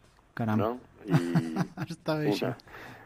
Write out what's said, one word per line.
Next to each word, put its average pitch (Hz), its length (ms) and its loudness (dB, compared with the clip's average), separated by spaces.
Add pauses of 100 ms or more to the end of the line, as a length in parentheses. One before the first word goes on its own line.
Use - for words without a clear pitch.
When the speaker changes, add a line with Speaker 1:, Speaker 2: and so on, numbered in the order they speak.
(340)
Speaker 1:
Caram. 110 240 2
Speaker 2:
¿no? 113 220 2 (240)
Y 143 80 -4
Speaker 1:
<laughs> 170 800 2
Està 156 260 -2
bé, 151 100 2
Speaker 2:
una, 104 40 6
Speaker 1:
això. 98 220 0 (520)